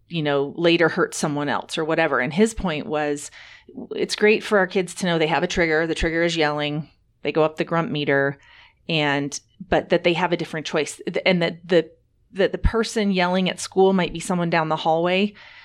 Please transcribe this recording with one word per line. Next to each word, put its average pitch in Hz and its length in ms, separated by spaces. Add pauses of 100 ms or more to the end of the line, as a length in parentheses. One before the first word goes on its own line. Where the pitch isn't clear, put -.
you 165 160
know, 143 320
later 170 320
hurt - 260
someone 147 360
else - 280
or 165 60
whatever. 156 380
And 123 100
his 214 220
point 156 320
was, 147 440 (640)
it's - 220
great 214 300
for 208 140
our 185 60
kids 185 300
to - 100
know 170 140
they 156 80
have 156 160
a 180 40
trigger. 165 380
The 160 80
trigger 165 300
is 170 140
yelling. 147 520 (340)
They 151 100
go 156 100
up 156 140
the 165 80
grump 170 260
meter. 143 480 (480)
And, 147 500 (300)
but - 220
that 170 160
they 180 80
have 170 180
a 170 60
different 160 280
choice. - 400
Th-, 185 200
and 180 160
that 170 260
the, 170 240 (400)
that 185 220
the 185 40
person 214 540
yelling 185 380
at - 100
school 190 320
might 180 220
be 165 80
someone 175 280
down 165 200
the 156 80
hallway. 180 560 (320)